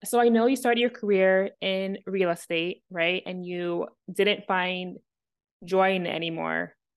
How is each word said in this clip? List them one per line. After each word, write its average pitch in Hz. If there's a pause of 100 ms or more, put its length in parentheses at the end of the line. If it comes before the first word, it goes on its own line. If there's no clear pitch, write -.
So 240
I 240
know 226
you 262
started 240
your 233
career 190 (120)
in 190
real 190
estate, 170
right? 180
And 185
you 175 (260)
didn't 202
find 180 (680)
joy 190
in 175
it -
anymore. 165 (220)